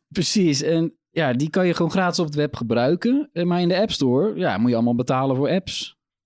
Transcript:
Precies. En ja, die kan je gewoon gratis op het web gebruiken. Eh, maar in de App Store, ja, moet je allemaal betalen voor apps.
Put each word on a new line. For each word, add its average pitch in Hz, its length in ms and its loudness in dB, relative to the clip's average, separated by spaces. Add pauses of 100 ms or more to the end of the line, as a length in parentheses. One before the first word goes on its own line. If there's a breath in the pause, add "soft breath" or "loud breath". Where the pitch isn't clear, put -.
Precies. 165 540 0
En 165 360 0 (120)
ja, 147 240 -2
die 143 160 0
kan 185 180 0
je 170 60 2
gewoon 165 180 -2
gratis 180 280 0
op 175 60 0
het 151 100 -8
web 147 200 -2
gebruiken. 156 800 0
Eh, 170 120 -2
maar 175 160 0
in 175 60 2
de 180 140 2
App 220 100 0
Store, 143 480 2
ja, 143 180 0
moet 117 120 2
je 120 60 2
allemaal 120 200 2
betalen 131 400 0
voor 135 140 0
apps. - 440 -4 (320)